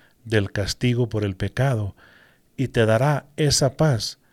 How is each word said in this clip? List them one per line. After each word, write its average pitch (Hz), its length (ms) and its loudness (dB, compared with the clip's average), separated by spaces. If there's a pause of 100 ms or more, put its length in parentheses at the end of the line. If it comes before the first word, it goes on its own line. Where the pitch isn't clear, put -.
(240)
del 107 280 0
castigo 117 560 -2
por 104 160 -2
el 98 120 -4
pecado 107 600 -2 (600)
y 131 120 -2
te 113 180 2
dará 127 400 2 (100)
esa 143 400 0
paz 143 420 0 (140)